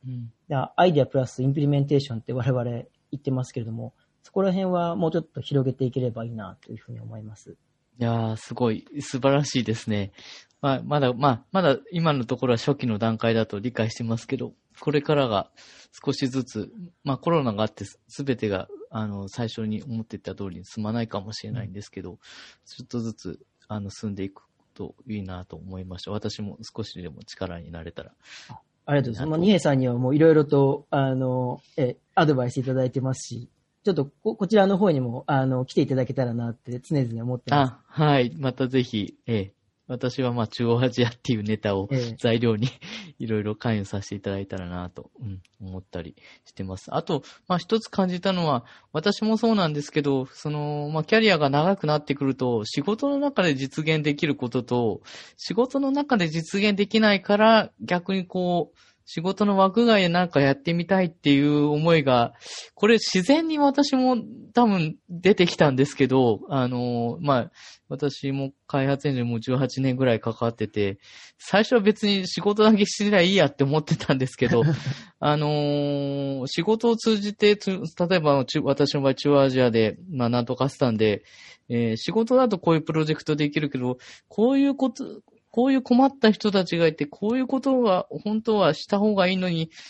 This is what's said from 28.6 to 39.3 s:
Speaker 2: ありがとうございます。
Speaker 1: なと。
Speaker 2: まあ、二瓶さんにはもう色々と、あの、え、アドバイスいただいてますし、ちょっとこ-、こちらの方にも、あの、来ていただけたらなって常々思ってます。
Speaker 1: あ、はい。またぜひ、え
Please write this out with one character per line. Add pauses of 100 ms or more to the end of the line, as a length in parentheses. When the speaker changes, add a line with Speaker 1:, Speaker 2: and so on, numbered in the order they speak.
Speaker 2:
あ
り
が
と
う
ご
ざ
い
ま
す。
Speaker 1:
な
と。
Speaker 2:
ま
あ、
二
瓶
さ
ん
に
は
も
う
色
々
と、
あ
の、 (160)
え、 (180)
ア
ド
バ
イ
ス
い
た
だ
い
て
ま
す
し、 (360)
ち
ょ
っ
と (180)
こ-、
こ
ち
ら
の
方
に
も、
あ
の、
来
て
い
た
だ
け
た
ら
な
っ
て
常
々
思
っ
て
ま
す。
Speaker 1:
あ、
は
い。
ま
た
ぜ
ひ、 (120)
え